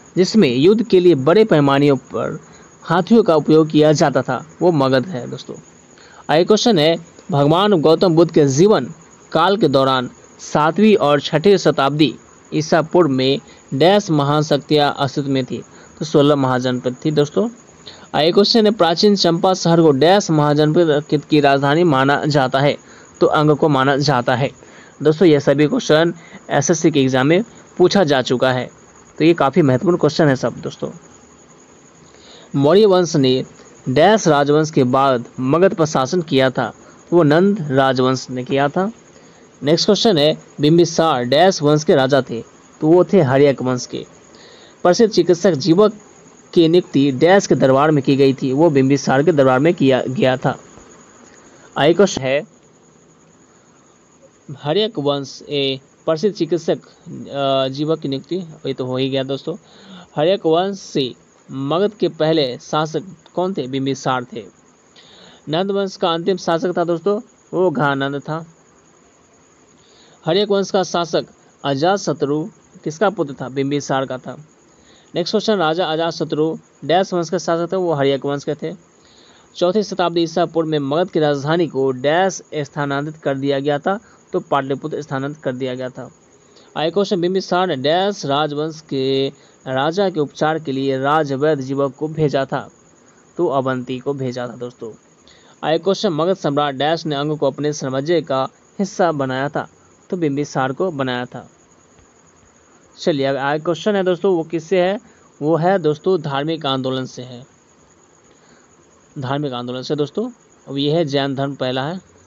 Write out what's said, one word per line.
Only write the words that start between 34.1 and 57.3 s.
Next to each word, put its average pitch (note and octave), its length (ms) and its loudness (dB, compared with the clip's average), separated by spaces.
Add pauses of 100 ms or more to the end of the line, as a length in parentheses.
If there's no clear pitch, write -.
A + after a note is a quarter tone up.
राजवंश D3 420 2
के D3 140 2
बाद C3 400 2 (160)
मगध D#3+ 340 2
पर D#3+ 120 0
शासन D#3 360 -2
किया C3 280 2
था? B2 220 -4 (400)
वो E3+ 100 4
नंद E3+ 480 2
राजवंश C3 600 0
ने B2+ 140 -8
किया C#3 240 -2
था। F#3+ 240 -4 (720)
Next D3 240 0
question G3+ 320 2
है D3+ 200 2 (220)
बिंबिसार D#3+ 600 2
डैश D#3 400 2
वंश D3+ 220 2
के G3 100 4
राजा C3+ 280 2
थे? A2+ 220 -10 (360)
तो D#3 80 0
वो F3 160 6
थे F#3 160 4
हर्यक C3+ 420 2
वंश B2+ 240 -4
के। B2+ 200 -12 (760)
प्रसिद्ध G3+ 320 2
चिकित्सक F3 380 2
जीवक E3+ 400 2 (600)
की E3 140 4
नियुक्ति D3 440 2
डैश E3+ 340 4
के E3 80 0
दरबार C#3 360 4
में D3 140 2
की C#3 120 2
गई C3+ 180 4
थी? B2+ 180 -4
वो D#3 180 4
बिंबिसार C3+ 520 2
के F3 100 -4
दरबार C3 260 4
में E3 160 2
किया C3 280 2
गया C3 340 -2
था। B2+ 220 -4 (1200)
आगे D3+ 160 4
क्वेश्चन F#3+ 280 2
है C#3 340 -4 (2000)
हर्यक G3 400 -4
वंश C#3+ 500 -4
ए C3+ 320 -4 (260)
प्रसिद्ध D#3+ 300 -2
चिकित्सक, E3+ 420 -4
अ, C3+ 920 -4